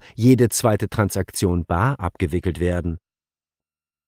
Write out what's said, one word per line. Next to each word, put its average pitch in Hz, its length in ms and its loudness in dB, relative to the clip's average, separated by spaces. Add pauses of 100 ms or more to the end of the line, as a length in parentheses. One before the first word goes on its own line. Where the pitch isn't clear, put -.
(140)
jede 120 360 4
zweite 104 380 0
Transaktion 92 760 -2
bar 107 340 -2
abgewickelt 87 640 -4
werden? 87 380 -2 (1080)